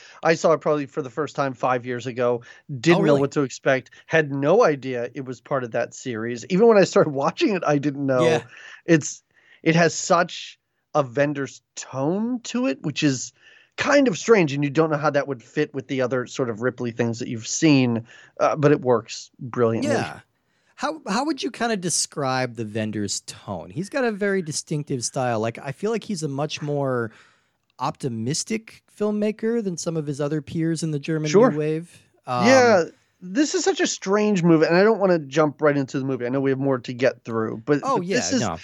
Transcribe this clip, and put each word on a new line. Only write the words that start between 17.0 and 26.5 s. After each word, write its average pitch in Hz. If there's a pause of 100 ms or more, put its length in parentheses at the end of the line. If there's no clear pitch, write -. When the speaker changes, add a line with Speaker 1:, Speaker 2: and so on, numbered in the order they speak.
Speaker 1:
that -
you've 117
seen, 127 (340)
uh, 123
but 147
it 147
works 120
brilliantly. 117
Speaker 2:
Yeah. 82 (540)
How, 302
how 226
would 302
you 269
kinda 226
describe 131
the 117
Wenders 107
tone? 87
He's 151
got 277
a 233
very 196
distinctive 143
style. 123
Like, 113
I 143
feel 196
like 226
he's 165
a 156
much 143